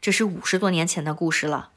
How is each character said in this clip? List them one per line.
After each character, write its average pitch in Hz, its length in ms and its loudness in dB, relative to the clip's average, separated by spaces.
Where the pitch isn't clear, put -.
这 202 100 0
是 220 140 2
五 185 180 -4
十 - 160 0
多 196 100 2
年 170 160 2
前 175 160 -2
的 151 120 -2
故 165 180 0
事 160 160 0
了。 147 300 -4